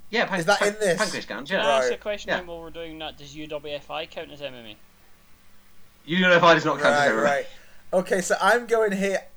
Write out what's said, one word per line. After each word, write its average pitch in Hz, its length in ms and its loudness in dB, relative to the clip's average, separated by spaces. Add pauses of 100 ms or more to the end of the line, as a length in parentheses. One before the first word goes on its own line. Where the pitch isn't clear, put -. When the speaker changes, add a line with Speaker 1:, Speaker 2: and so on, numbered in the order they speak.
Speaker 1:
Yeah, 214 180 0
Pan-, 185 140 -2
Speaker 2:
is 156 60 -2
that 202 140 4
Speaker 1:
Pan-, 208 140 0
Speaker 2:
in 208 60 -8
this? 185 200 2
Speaker 1:
Pancrase 143 280 -4
counts, 120 220 -10
Speaker 3:
Can 185 100 -2
Speaker 1:
yeah. - 60 -2
Speaker 3:
I 139 120 4
ask 127 120 2
Speaker 2:
Right. - 80 -4
Speaker 3:
a - 40 -18
question 208 280 -8
Speaker 1:
Yeah. 165 80 0
Speaker 3:
then 180 80 -10
while 170 140 -12
we're 165 100 -14
doing 160 300 -12
that? 147 180 -12
Does 143 180 -18
U 156 100 -12
W 151 280 -10
F 143 160 -10
I 151 160 -8
count 160 260 -14
as 143 100 -18
M 131 120 -10
M 120 120 -16
A? 107 100 -16 (1300)
Speaker 1:
U 175 140 0
W 180 160 6
F 170 60 6
I 170 120 10
does 151 100 2
not 143 160 0
count 143 140 4
as 147 60 4
Speaker 2:
Right, 139 120 4
Speaker 1:
M - 60 0
M - 0 -
A. - 40 0
Speaker 2:
right. 143 240 2 (460)
Okay, 185 280 0
so 196 200 -2
I'm 226 260 4
going 220 260 2
here. 196 280 -2 (160)